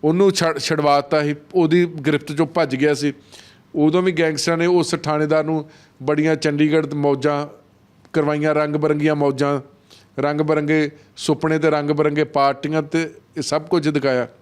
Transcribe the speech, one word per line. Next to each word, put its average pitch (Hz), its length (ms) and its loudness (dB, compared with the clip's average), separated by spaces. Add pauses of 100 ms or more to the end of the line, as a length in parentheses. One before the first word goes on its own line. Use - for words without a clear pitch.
ਉਹਨੂੰ 180 280 2
ਛੱਡ, 165 280 -2
ਛਡਵਾਤਾ 147 640 2
ਸੀ, 147 120 -2 (180)
ਉਹਦੀ 175 320 4
ਗ੍ਰਿਫਤ 151 460 -4
'ਚੋਂ 151 160 0
ਭੱਜ 143 280 -2
ਗਿਆ 147 180 2
ਸੀ। 143 200 -2 (600)
ਉਦੋਂ 156 260 2
ਵੀ 185 100 0
ਗੈਂਗਸਟਰਾਂ 160 460 0
ਨੇ 170 80 0
ਉਸ 175 380 0
ਥਾਣੇਦਾਰ 151 400 0
ਨੂੰ 156 260 -4 (340)
ਬੜੀਆਂ 151 320 0
ਚੰਡੀਗੜ੍ਹ 151 600 0
ਮੌਜਾਂ 143 520 0 (680)
ਕਰਵਾਈਆਂ, 151 420 0
ਰੰਗ 151 200 0
ਬਰੰਗੀਆਂ 151 400 0
ਮੌਜਾਂ, 143 460 0 (600)
ਰੰਗ 147 200 -2
ਬਰੰਗੇ 151 500 0 (240)
ਸੁਪਨੇ 156 440 0
ਤੇ 156 100 2
ਰੰਗ 147 200 -2
ਬਰੰਗੇ 151 340 0
ਪਾਰਟੀਆਂ 147 600 0
ਤੇ 160 280 -2 (260)
ਇਹ 156 40 -6
ਸਭ 147 200 -2
ਕੁਝ 160 280 0
ਦਿਖਾਇਆ। 131 380 0 (140)